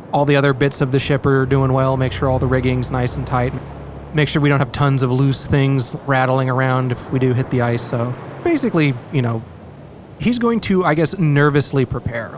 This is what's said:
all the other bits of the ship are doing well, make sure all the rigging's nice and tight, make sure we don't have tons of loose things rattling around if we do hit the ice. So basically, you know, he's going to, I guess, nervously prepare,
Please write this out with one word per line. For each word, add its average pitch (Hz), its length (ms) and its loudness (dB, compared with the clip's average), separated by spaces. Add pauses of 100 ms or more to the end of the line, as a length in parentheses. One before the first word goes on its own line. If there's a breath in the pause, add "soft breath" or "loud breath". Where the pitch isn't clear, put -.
(140)
all 143 120 2
the 143 120 4
other 139 160 4
bits 135 280 0
of 131 120 0
the 139 60 2
ship 143 280 0
are 135 180 4
doing 135 280 2
well, 131 240 2
make 131 160 0
sure 143 160 -2
all 127 100 2
the 131 80 0
rigging's 127 440 0
nice 127 260 -2
and 131 100 -6
tight, 127 260 -2 (600)
make 151 140 2
sure 160 120 0
we 143 80 4
don't 143 120 4
have 131 120 -2
tons 139 300 2
of 127 80 0
loose 135 360 0
things 135 480 0 (120)
rattling 131 420 2
around 127 440 0
if - 200 -8
we 135 60 0
do 127 140 2
hit 127 180 -2
the 123 120 0
ice. 117 200 0
So 123 320 -4 (300)
basically, 202 500 2 (180)
you 131 100 0
know, 117 200 -2 (760)
he's 240 180 0
going 233 220 0
to, 185 240 2
I 156 100 4
guess, 165 240 0
nervously 143 680 4
prepare, 117 540 -6